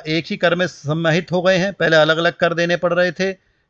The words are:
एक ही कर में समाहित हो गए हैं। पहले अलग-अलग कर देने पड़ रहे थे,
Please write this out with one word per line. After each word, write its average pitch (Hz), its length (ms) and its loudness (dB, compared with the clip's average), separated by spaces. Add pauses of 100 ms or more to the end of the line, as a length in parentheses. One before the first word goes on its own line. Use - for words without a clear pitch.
एक 160 180 -4
ही 208 120 -6
कर 175 160 2
में 180 140 0
समाहित 165 640 -2
हो 180 100 0
गए 185 140 2
हैं। 190 180 -2
पहले 160 240 2
अलग-अलग 160 380 2
कर 170 180 0
देने 170 240 0
पड़ 170 160 -2
रहे 175 180 0
थे, 190 200 -4 (380)